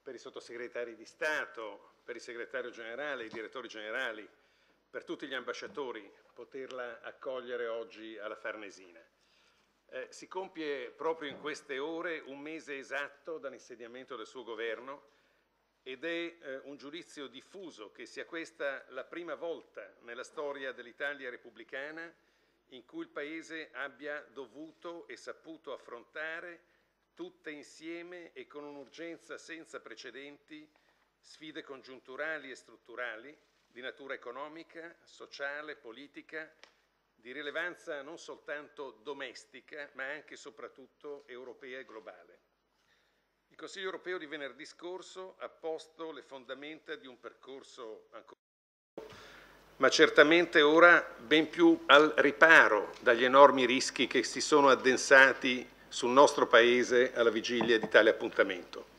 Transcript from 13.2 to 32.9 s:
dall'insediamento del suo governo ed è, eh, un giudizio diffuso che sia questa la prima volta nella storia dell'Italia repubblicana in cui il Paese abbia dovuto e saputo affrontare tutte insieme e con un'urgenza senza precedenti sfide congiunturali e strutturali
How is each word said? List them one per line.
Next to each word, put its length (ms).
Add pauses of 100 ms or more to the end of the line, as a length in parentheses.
dall'insediamento 760
del 140
suo 160
governo 640 (760)
ed 220
è, 360
eh, 220
un 140
giudizio 500
diffuso 640
che 160
sia 200
questa 640
la 120
prima 320
volta 580 (100)
nella 200
storia 480
dell'Italia 600
repubblicana 840 (560)
in 140
cui 180
il 80
Paese 600
abbia 600
dovuto 720
e 100
saputo 560
affrontare 1000 (400)
tutte 360
insieme 840
e 140
con 180
un'urgenza 720
senza 420
precedenti 880 (500)
sfide 440
congiunturali 880
e 60
strutturali 800 (300)